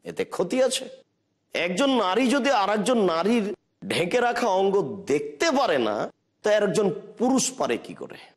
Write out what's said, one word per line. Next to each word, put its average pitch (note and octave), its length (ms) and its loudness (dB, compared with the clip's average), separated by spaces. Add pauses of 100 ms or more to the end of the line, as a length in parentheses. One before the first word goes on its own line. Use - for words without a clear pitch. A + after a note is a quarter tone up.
এতে D#3+ 220 -6
ক্ষতি A3 380 -2
আছে। - 260 -2 (640)
একজন F#3 360 0
নারী A3+ 380 2
যদি B3+ 220 2
আর G#3 200 2
একজন G#3+ 280 0
নারীর G3 580 0 (320)
ঢেকে F3+ 320 0
রাখা A#3+ 280 0
অঙ্গ F#3+ 600 0
দেখতে D3 440 0
পারে A#3 260 2
না, A#2 340 -2 (320)
তো G#3+ 60 0
আর G#3 140 4
একজন G3 280 2 (260)
পুরুষ B3+ 340 2
পারে B2 260 -2
কি - 160 -12
করে? - 240 -14 (200)